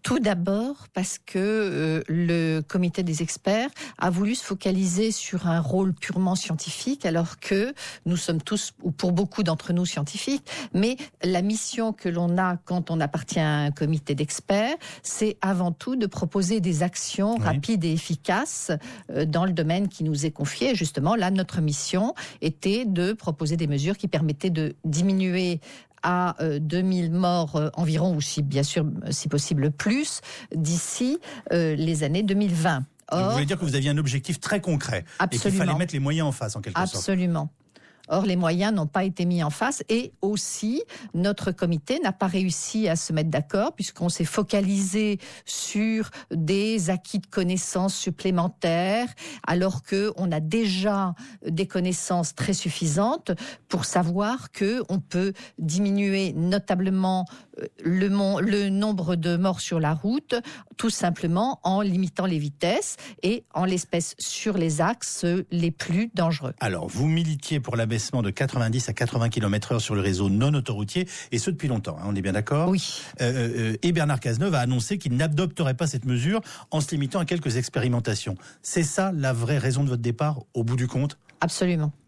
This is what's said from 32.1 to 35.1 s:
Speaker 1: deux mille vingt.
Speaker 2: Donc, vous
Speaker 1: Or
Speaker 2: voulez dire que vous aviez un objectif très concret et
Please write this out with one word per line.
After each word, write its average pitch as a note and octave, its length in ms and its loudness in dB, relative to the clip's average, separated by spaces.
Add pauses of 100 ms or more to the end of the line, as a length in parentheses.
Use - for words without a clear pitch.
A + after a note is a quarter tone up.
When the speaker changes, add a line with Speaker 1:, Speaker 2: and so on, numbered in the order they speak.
Speaker 1:
deux G3 140 2
mille G3+ 180 2
vingt. D#3+ 320 2 (260)
Speaker 2:
Donc, E3+ 100 0
vous F#3+ 40 2
Speaker 1:
Or G3+ 60 2
Speaker 2:
voulez C#3+ 160 2
dire F#3 100 0
que F#3 80 -2
vous C#3 80 0
aviez C#3 160 2
un C#3+ 80 2
objectif C#3+ 420 0
très G#3 220 0
concret D3 380 -2
et F3 300 -2